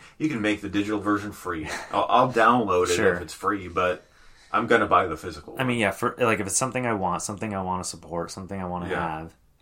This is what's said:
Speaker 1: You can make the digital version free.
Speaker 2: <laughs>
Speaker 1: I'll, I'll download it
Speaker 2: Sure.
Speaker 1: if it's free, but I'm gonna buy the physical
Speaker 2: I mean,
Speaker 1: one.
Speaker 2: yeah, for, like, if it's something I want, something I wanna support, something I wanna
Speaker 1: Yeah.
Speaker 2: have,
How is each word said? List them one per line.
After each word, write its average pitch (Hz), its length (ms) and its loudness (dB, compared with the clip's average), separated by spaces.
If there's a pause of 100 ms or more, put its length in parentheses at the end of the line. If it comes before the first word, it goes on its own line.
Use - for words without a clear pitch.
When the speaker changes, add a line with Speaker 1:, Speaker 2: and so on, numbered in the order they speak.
(180)
Speaker 1:
You 151 120 0
can 120 120 -4
make 104 200 0
the 101 80 -6
digital 101 320 0
version 101 320 -2
free. 80 340 -8 (120)
Speaker 2:
<laughs> - 120 -12
Speaker 1:
I'll, 101 180 2
I'll 127 240 6
download 110 560 4
it 87 60 4
Speaker 2:
Sure. 95 200 6
Speaker 1:
if 87 60 -4
it's 87 120 -10
free, 95 360 -4
but 90 360 -2 (480)
I'm 120 140 0
gonna 110 200 4
buy 92 200 4
the 80 100 -6
physical 82 400 -12
Speaker 2:
I 131 60 0
mean, 123 120 0
Speaker 1:
one. - 60 -2
Speaker 2:
yeah, 98 100 4
for, - 260 -2
like, 113 220 4
if 98 80 -2
it's 95 100 -2
something 127 280 -2
I 117 80 0
want, 90 300 0
something 104 320 -6
I 95 60 -4
wanna 92 240 -4
support, 85 460 -6
something 95 300 -8
I 92 40 -6
wanna 87 240 -6
Speaker 1:
Yeah. 85 300 -4
Speaker 2:
have, 82 160 -14 (260)